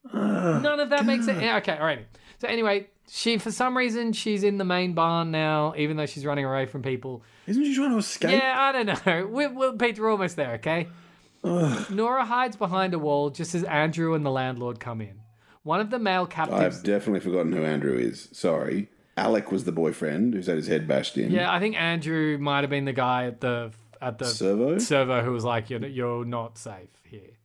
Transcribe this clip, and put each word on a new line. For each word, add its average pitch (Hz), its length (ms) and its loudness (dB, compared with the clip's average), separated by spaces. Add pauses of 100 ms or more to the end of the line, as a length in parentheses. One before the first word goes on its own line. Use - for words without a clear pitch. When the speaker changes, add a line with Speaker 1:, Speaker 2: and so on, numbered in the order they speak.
(140)
Speaker 1:
Ugh, 202 480 2
Speaker 2:
None 294 180 2
of 285 120 0
that 285 140 4
makes 240 200 2
Speaker 1:
God. 226 80 2
Speaker 2:
sense. 170 100 0
Yeah, 226 140 2
okay, 170 200 0
all 151 80 0
right. 139 200 -2 (340)
So - 80 -4
anyway, 208 400 0 (220)
she, 233 300 0
for 226 120 -6
some 254 240 0
reason, 233 380 0
she's 208 300 0
in 202 160 2
the 196 40 0
main 180 300 0
barn 165 380 2
now, 156 440 2
even 151 220 0
though 151 80 0
she's 143 200 -8
running 143 200 0
away 135 220 0
from 139 160 -8
people. 131 400 -6 (240)
Speaker 1:
Isn't 254 180 2
she 277 100 2
trying 277 140 2
to 233 80 2
escape? - 340 0
Speaker 2:
Yeah, 262 260 4
I 269 140 4
don't 226 340 0
know. 180 220 2
<laughs> 214 40 -8
We, 285 160 0
we'll, 262 260 0
Pete, 220 260 0
we're 220 120 2
almost 185 240 0
there, 131 180 -2
okay? 160 340 -2 (560)
Speaker 1:
Ugh. 175 460 0
Speaker 2:
Nora 233 360 0
hides 240 300 0
behind 185 380 0
a 165 60 0
wall 147 300 2
just 165 260 -6
as 170 80 0
Andrew 160 500 2
and 151 120 0
the 135 60 2
landlord 123 480 -4
come 113 220 -8
in. 101 200 -12 (420)
One 160 160 2
of 214 100 -2
the 247 100 -2
male 185 260 2
captives 98 520 0
Speaker 1:
I've 90 60 -14
definitely 101 360 2
forgotten 87 320 0
who 80 120 0
Andrew 73 340 0
is. 58 340 -2
Sorry. 90 580 -2 (280)
Alec 107 340 0
was 98 140 0
the 87 60 0
boyfriend 82 640 0
who's 92 140 -4
had 87 80 2
his 76 120 -2
head 78 200 0
bashed 67 300 0
in. 55 140 0
Speaker 2:
Yeah, 180 220 2
I 175 60 2
think 214 160 0
Andrew 160 640 0
might 143 240 0
have 143 80 0
been 139 160 0
the 139 80 -2
guy 127 320 2
at 117 160 -8
the, 120 300 -2 (300)
at 123 160 -6
the 135 80 -4
Speaker 1:
Servo? 113 540 2
Speaker 2:
servo 131 420 2
who 123 100 -2
was 117 120 -2
like, 117 260 -2
"You're, 127 160 -6
you're 120 380 -4
not 117 340 -8
safe 95 320 -16 (140)
here." - 280 -20 (140)